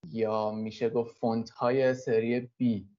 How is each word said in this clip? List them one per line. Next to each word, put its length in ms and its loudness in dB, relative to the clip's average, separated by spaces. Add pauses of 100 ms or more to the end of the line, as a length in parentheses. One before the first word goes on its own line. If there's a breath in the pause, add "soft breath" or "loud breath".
یا 420 0
می‌شه 400 -4
گفت 260 -2
فونت‌های 760 0
سری 600 0
بی 320 0 (100)